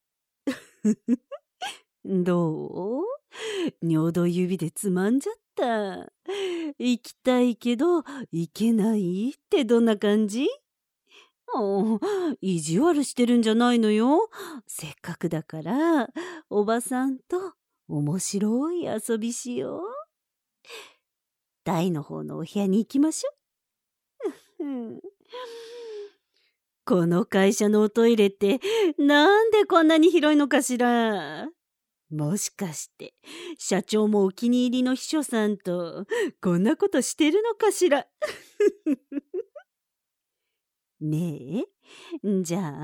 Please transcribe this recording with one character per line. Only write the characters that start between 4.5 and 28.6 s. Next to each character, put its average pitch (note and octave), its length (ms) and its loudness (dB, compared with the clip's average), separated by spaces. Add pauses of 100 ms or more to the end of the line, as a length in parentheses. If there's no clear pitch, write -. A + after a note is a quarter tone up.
で D#3+ 120 -6
つ - 200 -6
ま F#3 200 0
ん C4 100 2
じ G4+ 100 -6
ゃ - 20 -4
っ A4+ 40 -16 (200)
た。 G#3+ 560 -4 (680)
行 A#3+ 220 0
き - 140 -20
た B3+ 260 0
い B3 160 0
け A#3+ 200 -2
ど、 E4+ 260 2 (280)
行 E3 220 -4
け A3+ 220 0
な A3 220 2
い G3 380 -2
っ - 140 -20
て D#4+ 160 2
ど A#3 160 4
ん A#3 60 4
な A3 100 4
感 G#3 320 2
じ？ B3+ 220 -2 (1040)
あ D4 40 -2
あ、 G3+ 400 0 (440)
意 F3+ 180 0
地 D#3+ 180 0
悪 D4 260 4
し - 100 -8
て B3 100 2
る A#3+ 140 4
ん A#3 40 6
じ G#3+ 60 0
ゃ A3 60 4
な A#3+ 180 4
い A#3+ 60 4
の G#3+ 120 4
よ。 C4+ 380 4 (380)
せ - 220 -12
っ D3 120 -16
か - 160 -10
く E3+ 140 -4
だ D#3+ 120 -4
か D#3+ 200 -12
ら、 C#4 480 0 (400)
お G#3 160 2
ば A3+ 160 0
さ B3+ 240 -2
ん C4 140 -2
と F4+ 340 -6 (340)
面 D3+ 300 -2
白 A3 540 -2
い F4 120 -4
遊 A3+ 340 -4
び A#3 160 -6
し A#3+ 240 -8
よ C#4 220 -6
う。 - 20 -10 (1800)
大 E3 280 0
の D3+ 120 -2
方 D#3 220 -10
の D3+ 140 -10
お - 20 -6
部 E3 140 -8
屋 G3+ 120 -2
に F#3+ 120 2
行 A3+ 100 0
き C#4 100 -2
ま D#4 140 4
し - 140 -6
ょ。 C#5+ 40 -8 (1300)
<laughs> C4 440 -8 (1800)
こ F3+ 200 2
の F3 200 0
会 G3 260 2
社 G#3 160 0
の G#3+ 140 4
お G#3+ 80 2
ト A3+ 160 2
イ A#3 100 4
レ G3+ 120 4
っ - 20 -8
て、 G3+ 300 0 (360)